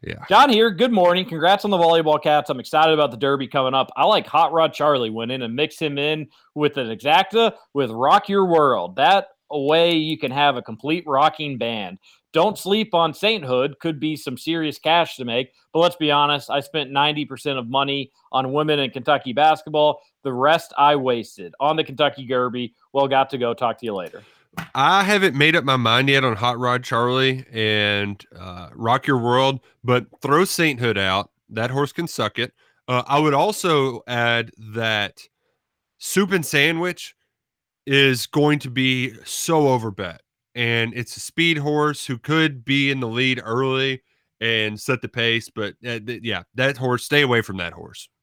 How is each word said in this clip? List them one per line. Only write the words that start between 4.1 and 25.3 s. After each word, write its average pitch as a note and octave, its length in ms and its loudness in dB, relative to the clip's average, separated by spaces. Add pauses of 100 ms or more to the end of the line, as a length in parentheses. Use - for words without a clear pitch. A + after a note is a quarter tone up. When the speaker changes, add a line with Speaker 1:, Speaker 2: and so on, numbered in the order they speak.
Speaker 2:
Hot D3+ 260 2
Rod D#3+ 200 2
Charlie C#3+ 360 0
went A2+ 200 -6
in C3 120 -6
and A#2 120 -6
mix D3+ 240 -2
him C#3+ 200 -4
in D3 320 -4 (260)
with D3 220 0
an B2+ 100 -4
exacta F#3 640 2 (220)
with C3 180 0
Rock C#3 380 2
Your G3 160 2
World. B2+ 500 2
That F#3 320 4 (240)
way D#3 420 2
you D#3 240 -2
can C3+ 140 -6
have C#3+ 240 2
a B2 60 -8
complete D3 440 -6
rocking D3 520 0
band. G#2+ 400 -6 (340)
Don't F#3+ 260 2
sleep G#3+ 360 -2
on E3 200 2
Sainthood. C#3+ 680 -2
Could D#3+ 180 -4
be D#3 160 -4
some C3 220 -10
serious D#3+ 420 -4
cash D#3+ 380 0
to C3 80 -8
make. A#2+ 260 -4 (220)
But - 60 0
let's F3 180 2
be D3+ 140 0
honest, C#3+ 380 0
I C#3+ 120 -2
spent C#3 300 -8
ninety D3 340 0
percent C3+ 340 -6
of A#2+ 80 -10
money C#3 420 -2 (220)
on C3 220 -2
women D3+ 260 0
in C3+ 120 -2
Kentucky C3+ 420 -2
basketball. D3+ 680 2 (240)
The C3+ 80 -4
rest C#3+ 460 2
I C#3+ 180 6
wasted A#2+ 640 -4
on D3+ 160 0
the D#3+ 80 -2
Kentucky C#3 420 -2
Derby. B2 480 -4 (200)
Well, C#3 160 2
got C3+ 220 2
to C#3+ 60 -6
go. A#2+ 160 -2
Talk A2+ 260 -4
to B2 60 -12
you A2 100 -4
later. F2+ 280 -10 (520)
Speaker 1:
I E3+ 280 4
haven't F#3+ 320 2